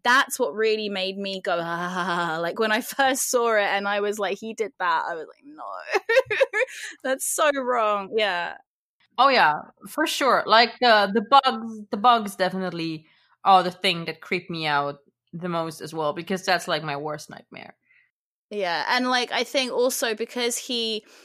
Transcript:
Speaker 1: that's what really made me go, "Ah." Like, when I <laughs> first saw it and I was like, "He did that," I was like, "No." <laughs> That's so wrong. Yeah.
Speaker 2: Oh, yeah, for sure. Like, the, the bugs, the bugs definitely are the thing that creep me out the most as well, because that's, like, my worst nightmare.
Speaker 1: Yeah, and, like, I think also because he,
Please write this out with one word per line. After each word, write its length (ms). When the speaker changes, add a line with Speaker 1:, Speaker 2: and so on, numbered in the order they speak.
Speaker 1:
that's 360
what 160
really 340
made 300
me 200
go, 220
"Ah." 800
Like, 180
when 120
I 100
<laughs> 0
first 480
saw 240
it 80
and 260
I 140
was 160
like, 220
"He 160
did 240
that," 280
I 60
was 140
like, 180
"No." 180
<laughs> 760
That's 220
so 300
wrong. 600
Yeah. 400
Speaker 2:
Oh, 120
yeah, 240
for 200
sure. 380
Like, 340
the, 340
the 80
bugs, 580
the 60
bugs 380
definitely 680
are 200
the 80
thing 340
that 160
creep 280
me 160
out 340
the 160
most 320
as 120
well, 200
because 320
that's, 220
like, 160
my 120
worst 340
nightmare. 460
Speaker 1:
Yeah, 380
and, 200
like, 220
I 120
think 280
also 440
because 420
he, 480